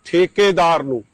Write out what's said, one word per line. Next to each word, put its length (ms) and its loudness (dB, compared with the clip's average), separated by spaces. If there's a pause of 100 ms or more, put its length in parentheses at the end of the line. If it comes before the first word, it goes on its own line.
ਠੇਕੇਦਾਰ 800 0
ਨੂੰ 200 -6 (100)